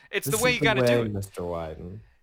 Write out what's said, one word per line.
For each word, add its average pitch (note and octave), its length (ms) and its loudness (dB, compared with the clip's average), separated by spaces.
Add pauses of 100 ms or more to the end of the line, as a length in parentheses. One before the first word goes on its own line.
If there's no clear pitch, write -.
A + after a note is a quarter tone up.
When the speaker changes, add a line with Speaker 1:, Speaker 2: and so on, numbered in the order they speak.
Speaker 1:
It's - 160 -4
Speaker 2:
This C#3 140 0
Speaker 1:
the A#3+ 40 0
way B3+ 80 4
Speaker 2:
is A#3+ 40 2
Speaker 1:
you A3 60 -4
Speaker 2:
the - 40 2
Speaker 1:
gotta G#3+ 160 4
Speaker 2:
way, A#2+ 60 4
Speaker 1:
do A#2+ 160 4
it. G#2+ 100 -4
Speaker 2:
Mister G2 280 -6
Wyden. E2+ 580 -8 (220)